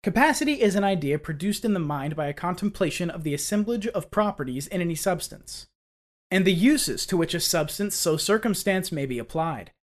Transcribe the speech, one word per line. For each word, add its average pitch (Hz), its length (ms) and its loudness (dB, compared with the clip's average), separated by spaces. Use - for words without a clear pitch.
Capacity 277 580 2
is 202 140 4
an 196 100 2
idea 151 340 0
produced 165 460 -4
in 220 80 2
the 190 80 2
mind 147 340 -2
by 151 120 -2
a 143 80 -4
contemplation 180 760 -2
of 165 140 -8
the 151 100 -2
assemblage 208 540 -2
of 202 240 -4
properties 139 560 -2
in 185 160 -4
any 170 120 -2
substance, - 720 -6
and 190 140 4
the 190 80 6
uses 196 540 4
to - 100 0
which 165 160 2
a 170 80 -2
substance 175 560 0
so 160 220 2
circumstanced 196 760 0
may 143 140 -2
be 127 120 -4
applied. 139 540 -4